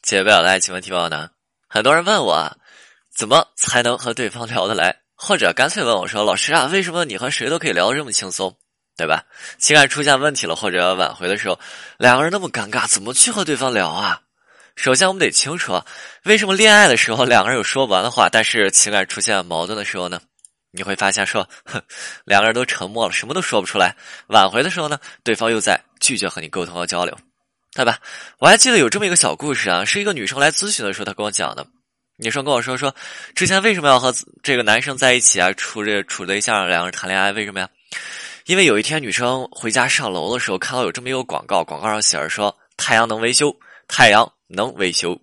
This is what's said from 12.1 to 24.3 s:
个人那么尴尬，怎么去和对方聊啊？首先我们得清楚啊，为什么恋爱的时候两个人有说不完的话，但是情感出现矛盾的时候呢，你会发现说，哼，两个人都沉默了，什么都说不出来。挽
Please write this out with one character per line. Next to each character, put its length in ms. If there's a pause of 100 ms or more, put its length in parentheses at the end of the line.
个 60
人 60
那 80
么 120
尴 200
尬， 160
怎 160
么 120
去 160
和 120
对 140
方 160
聊 160
啊？ 320 (560)
首 180
先 140
我 60
们 40
得 120
清 260
楚 160
啊， 140 (380)
为 120
什 100
么 80
恋 200
爱 120
的 80
时 200
候 100
两 180
个 60
人 80
有 80
说 220
不 80
完 80
的 80
话， 180
但 160
是 260
情 220
感 160
出 100
现 280
矛 200
盾 120
的 40
时 140
候 140
呢， 100 (520)
你 100
会 120
发 160
现 160
说， 220 (160)
哼， 160 (460)
两 160
个 60
人 60
都 120
沉 240
默 160
了， 80
什 120
么 60
都 80
说 220
不 40
出 120
来。 180 (300)
挽 240